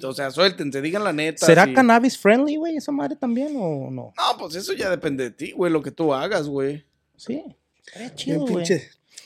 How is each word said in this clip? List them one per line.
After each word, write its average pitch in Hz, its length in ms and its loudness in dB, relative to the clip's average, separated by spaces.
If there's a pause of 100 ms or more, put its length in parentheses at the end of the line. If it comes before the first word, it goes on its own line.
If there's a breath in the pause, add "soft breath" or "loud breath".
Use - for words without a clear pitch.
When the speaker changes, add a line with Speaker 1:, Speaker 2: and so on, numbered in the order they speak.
Speaker 1:
o 131 100 -6
sea, 135 200 -6
suéltense, 156 500 0
digan 185 220 -4
la 180 80 0
neta, 156 340 -2
Speaker 2:
¿Será 165 200 10
Speaker 1:
sí. 131 80 0
Speaker 2:
cannabis 233 440 4
friendly, 269 380 4
güey, 320 200 -4
esa 294 140 -8
madre 285 240 -4
también 262 420 -4
o 151 340 -4
no? 120 260 -12
Speaker 1:
No, 247 220 0
pues 160 180 -10
eso 208 160 -8
ya 226 180 -4
depende 143 340 -2
de 117 60 -6
ti, 151 220 -12
güey, 175 180 0
lo 160 100 2
que 135 120 -10
tú 156 200 0
hagas, 147 360 -2
güey. 139 360 -4 (320)
Speaker 2:
Sí, 285 280 -10 (400)
estaría 233 240 -16
Speaker 3:
Bien - 80 -20
Speaker 2:
chido, 294 240 -2
güey. 247 160 -2
Speaker 3:
pinche. 170 320 -2 (380 soft breath)